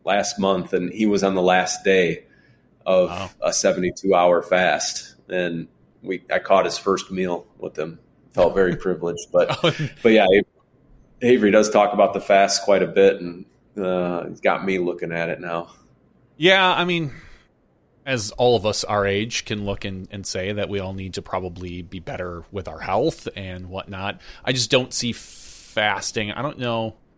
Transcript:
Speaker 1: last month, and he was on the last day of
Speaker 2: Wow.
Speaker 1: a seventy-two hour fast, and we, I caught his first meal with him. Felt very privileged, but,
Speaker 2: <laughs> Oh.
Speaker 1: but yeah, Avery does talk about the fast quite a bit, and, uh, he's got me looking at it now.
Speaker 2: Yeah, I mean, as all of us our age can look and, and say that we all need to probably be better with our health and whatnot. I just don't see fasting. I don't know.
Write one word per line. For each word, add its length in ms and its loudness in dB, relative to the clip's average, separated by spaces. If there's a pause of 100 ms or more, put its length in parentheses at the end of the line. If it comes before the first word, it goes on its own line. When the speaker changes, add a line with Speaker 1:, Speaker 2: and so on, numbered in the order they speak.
Speaker 1:
last 340 -2
month, 340 0
and 200 -2
he 140 0
was 160 2
on 120 2
the 80 0
last 420 2
day 400 2 (640)
of 240 4
Speaker 2:
Wow. 200 -8 (120)
Speaker 1:
a 100 0
seventy-two 600 0
hour 280 6
fast, 720 0 (140)
and 400 -4 (340)
we, 200 -6 (100)
I 60 0
caught 260 4
his 140 -4
first 320 -2
meal 360 -4 (120)
with 200 -10
him. 200 -8 (340)
Felt 220 2
very 220 2
privileged, 560 -4
but, 180 4
Speaker 2:
<laughs> 140 -2
Oh. 100 2 (300)
Speaker 1:
but 80 6
yeah, 140 6 (960)
Avery 300 4
does 180 6
talk 240 4
about 220 4
the 60 -4
fast 420 4
quite 200 4
a 40 2
bit, 340 4
and, 240 -12 (320)
uh, 520 -2
he's 120 -16
got 240 0
me 140 -2
looking 340 -4
at 160 -4
it 120 -6
now. 280 -6 (680)
Speaker 2:
Yeah, 360 4
I 120 0
mean, 260 -2 (960)
as 260 -4
all 240 4
of 100 -2
us 180 -2
our 200 0
age 400 -2
can 220 -6
look 180 -6
and, 280 -10
and 120 -12
say 280 -6
that 160 -4
we 100 -4
all 160 -6
need 200 -10
to 80 -8
probably 600 -8
be 160 -14
better 540 -10
with 160 -8
our 100 -12
health 480 -2 (100)
and 320 -12
whatnot. 520 -8 (240)
I 80 -2
just 180 -2
don't 240 2
see 180 -2
fasting. 1160 -4
I 120 -8
don't 160 -8
know. 360 -4 (240)